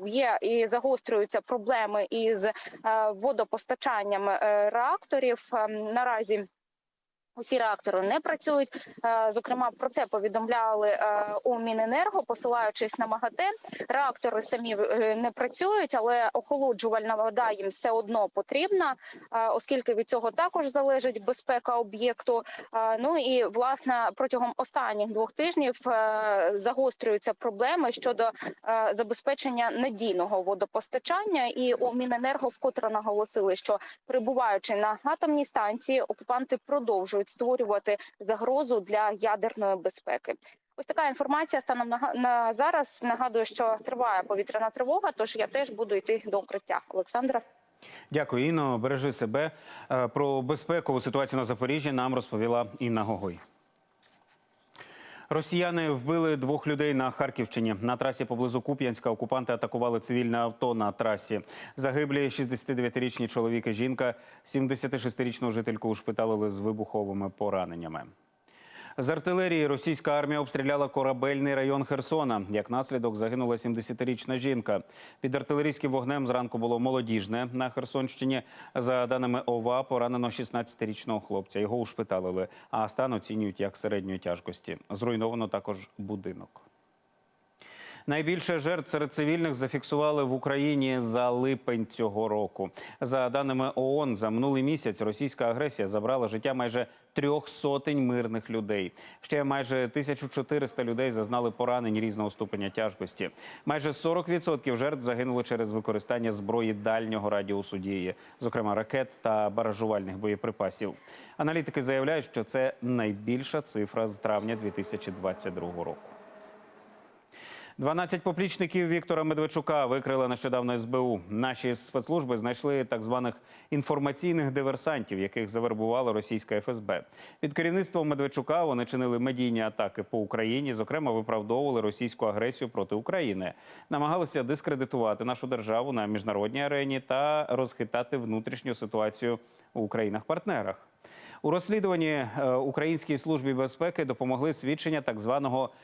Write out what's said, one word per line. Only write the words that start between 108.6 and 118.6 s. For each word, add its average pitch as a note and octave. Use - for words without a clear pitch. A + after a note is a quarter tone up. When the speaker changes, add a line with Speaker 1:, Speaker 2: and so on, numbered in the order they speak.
Speaker 2:
ракет A#2+
та G#2+
баражувальних G#2
боєприпасів. G#2
Аналітики D3+
заявляють, C3+
що -
це C3
найбільша A#2+
цифра A2
з G2+
травня A2
дві G#2+
тисячі G2+
двадцять F#2
другого F2
року. E2
Дванадцять D3+
поплічників F3